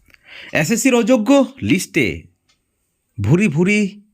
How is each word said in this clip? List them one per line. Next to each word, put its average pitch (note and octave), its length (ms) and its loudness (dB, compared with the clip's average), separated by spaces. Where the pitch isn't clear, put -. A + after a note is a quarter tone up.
এসএসসির A3+ 420 0
অযোগ্য A#3 360 2
লিস্টে C3+ 440 -2
ভুরি D3+ 300 2
ভুরি F#3 320 0